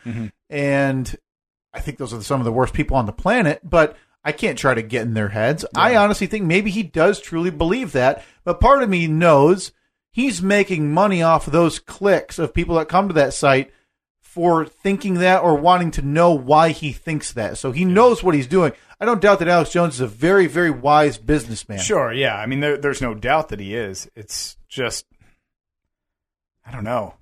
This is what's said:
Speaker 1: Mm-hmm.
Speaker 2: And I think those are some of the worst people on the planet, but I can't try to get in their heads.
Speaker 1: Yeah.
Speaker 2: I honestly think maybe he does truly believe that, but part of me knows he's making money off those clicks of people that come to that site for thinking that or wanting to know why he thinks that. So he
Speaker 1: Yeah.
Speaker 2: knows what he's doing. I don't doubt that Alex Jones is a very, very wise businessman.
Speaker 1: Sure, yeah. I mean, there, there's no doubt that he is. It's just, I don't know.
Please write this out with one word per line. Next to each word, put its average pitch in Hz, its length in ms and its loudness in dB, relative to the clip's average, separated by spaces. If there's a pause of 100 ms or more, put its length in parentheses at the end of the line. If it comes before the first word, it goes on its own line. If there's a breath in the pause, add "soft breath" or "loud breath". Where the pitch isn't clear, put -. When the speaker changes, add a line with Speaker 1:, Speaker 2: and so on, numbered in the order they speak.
Speaker 1:
Mm-hmm. 117 220 -8 (240)
Speaker 2:
And 139 680 -2 (560)
I - 80 -12
think 143 180 -8
those 117 140 -8
are 113 100 -10
some 135 180 -2
of 117 40 -4
the 113 80 -2
worst 123 220 0
people 143 220 -2
on 117 100 0
the 107 60 -8
planet, 185 500 0
but 156 340 2 (280 soft breath)
I 151 80 -4
can't 151 260 -4
try 131 160 2
to 113 80 -2
get 110 200 -4
in 117 120 -4
their 104 140 -2
heads. 110 360 -2 (100)
Speaker 1:
Yeah. 147 60 -2
Speaker 2:
I 233 160 4
honestly 202 300 2
think 208 180 -6
maybe 190 260 0
he 214 120 -4
does 165 380 0
truly 170 300 -4
believe 170 420 -2
that, 131 300 0 (220 loud breath)
but 175 160 -4
part 269 220 6
of 220 80 0
me 170 160 0
knows 160 640 4 (380)
he's 226 320 -4
making 190 500 0
money 185 300 2
off 165 240 2
those 160 320 2
clicks - 600 -2
of 160 140 -4
people 170 240 -2
that 156 120 0
come 190 200 2
to 170 60 -6
that 143 180 2
site 131 380 2 (500)
for 165 460 0
thinking 196 480 -4
that 185 280 2
or 165 120 4
wanting 170 380 2
to 139 100 -6
know 160 300 2
why 151 380 4
he 151 220 -8
thinks - 400 -8
that. 107 240 -6
So 131 160 -6
he 156 100 -2
Speaker 1:
Yeah. 185 60 2
Speaker 2:
knows 226 340 4
what 180 120 2
he's 135 140 0
doing. 160 240 2 (280 soft breath)
I 202 40 -4
don't 226 160 0
doubt 202 180 4
that 170 100 -2
Alex 170 220 2
Jones 170 240 0
is 123 60 -10
a 123 60 0
very, 165 400 2
very 160 240 -2
wise 143 480 2
businessman. 117 600 -4
Speaker 1:
Sure, 127 340 -2
yeah. 123 240 -2
I 107 100 -8
mean, 131 140 -4
there, 147 160 0
there's 143 240 -4
no 117 140 -4
doubt 135 360 -2
that 104 100 -10
he 98 140 -10
is. 101 420 -10
It's - 400 -14 (120)
just, - 380 -8 (1600)
I 117 60 -18
don't 104 120 -12
know. 110 380 -6